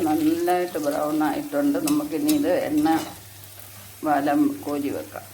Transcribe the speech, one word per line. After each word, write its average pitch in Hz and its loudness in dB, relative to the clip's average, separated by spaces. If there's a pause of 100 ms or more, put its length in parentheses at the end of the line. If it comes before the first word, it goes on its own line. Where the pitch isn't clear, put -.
നന്നായിട്ട് 170 2
ബ്രൗൺ 151 0 (100)
ആയിട്ടുണ്ട്. 143 0 (100)
നമുക്കിനി 147 0
ഇത് 151 2 (160)
എണ്ണ 151 2 (1200)
വലം 143 4 (240)
കോരി 143 -2
വെക്കാം. - -10